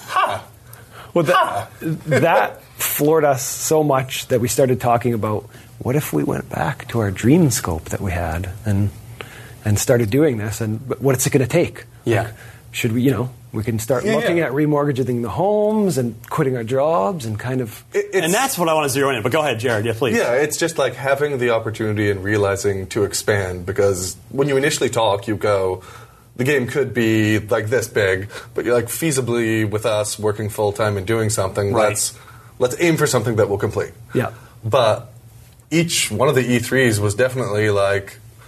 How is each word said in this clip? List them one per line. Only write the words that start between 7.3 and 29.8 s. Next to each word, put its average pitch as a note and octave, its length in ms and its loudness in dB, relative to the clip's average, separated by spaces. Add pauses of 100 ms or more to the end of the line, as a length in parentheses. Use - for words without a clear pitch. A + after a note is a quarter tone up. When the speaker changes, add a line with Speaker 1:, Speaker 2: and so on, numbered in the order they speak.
Speaker 2:
scope - 380 -4
that - 120 -4
we F#2 100 -4
had E2+ 380 -4 (160)
and, G#2 240 0 (760)
and G#2 140 2
started A#2+ 300 2
doing C3+ 280 2
this, G#2 240 -6
and A2 180 -4 (200)
what's C3 280 0
it - 40 -2
gonna C3 160 4
take?" - 380 -2 (200)
Speaker 3:
Yeah. G#2+ 180 2
Speaker 2:
Like, - 100 -10 (380)
should - 200 -2
we, A#2+ 100 0
you C3+ 100 4
know, B2 180 -2 (240)
we A2 100 -4
can A2+ 160 -2
start B2 260 -2
Speaker 1:
Yeah, G#3+ 120 2
Speaker 2:
looking F3+ 200 0
Speaker 1:
yeah. D#3+ 100 0
Speaker 2:
at A#2+ 40 -4
remortgaging C#3 720 0
the A#2 60 -4
homes G#3 680 0
and A#2 160 -2 (160)
quitting C3+ 280 0
our A#2 80 -6
jobs D#3 600 0
and G#2+ 140 -6
kind B2+ 220 -4
of A2 220 -10 (100)
Speaker 1:
It, G3+ 200 0
it's F#3 120 0
Speaker 3:
And E3+ 80 2
that's B3+ 240 0
what E3+ 120 2
I D#3+ 60 4
wanna D3 140 2
zero C3+ 260 2
in. G#2+ 80 -4
But A#2+ 80 0
go D#3 100 4
ahead, C3 180 0
Jared. A2+ 260 0
Yeah, A2+ 100 0
please. A#2 220 0
Speaker 1:
Yeah, D#3+ 160 2
it's D3+ 240 0
just, E3 200 -2
like, B2+ 160 0
having C3+ 460 -2
the A#2+ 120 2
opportunity G#2+ 600 0
and F#2+ 120 -4
realizing G2 640 0
to G#2 180 0
expand, F#2 600 -2
because G2 500 -2 (140)
when C#3 180 -2
you C3+ 100 2
initially C#3+ 320 0
talk, G#2 380 0
you G#2+ 100 -2
go, F#2+ 440 0 (540)
"The B2 80 -2
game C3 240 2
could B2 260 -2
be, A2 460 2
like, G#2+ 300 -2
this A#2 180 0
big," G2 420 0 (240)
but - 120 -4
you're A#2 100 2
like, A2+ 140 0
"Feasibly, A#2 800 0
with G#2 200 -4